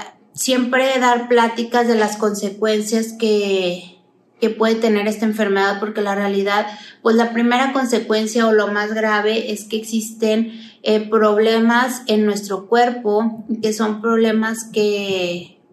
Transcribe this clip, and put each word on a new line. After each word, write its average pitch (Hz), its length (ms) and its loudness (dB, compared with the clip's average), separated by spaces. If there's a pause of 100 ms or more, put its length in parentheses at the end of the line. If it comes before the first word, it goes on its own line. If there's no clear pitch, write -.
(340)
siempre 254 680 0
dar 240 280 2
pláticas 233 600 2
de 233 80 4
las 214 200 0
consecuencias 214 960 -2
que, 196 840 -2 (420)
que 220 120 2
puede 220 240 2
tener 214 320 2
esta 214 180 -2
enfermedad, 202 540 0
porque 214 220 -4
la 202 120 -2
realidad, 202 540 0 (340)
pues 226 140 -2
la 226 180 2
primera 247 400 2
consecuencia 226 720 0
o 220 60 2
lo 208 160 4
más 208 260 -4
grave 214 580 -2
es 208 120 -8
que - 140 -6
existen, 220 720 -2 (320)
eh, 214 260 0
problemas 226 960 2
en 214 180 2
nuestro 202 440 -2
cuerpo, 226 800 2 (180)
que 214 100 0
son 214 260 -2
problemas 226 720 0
que 196 840 -2 (180)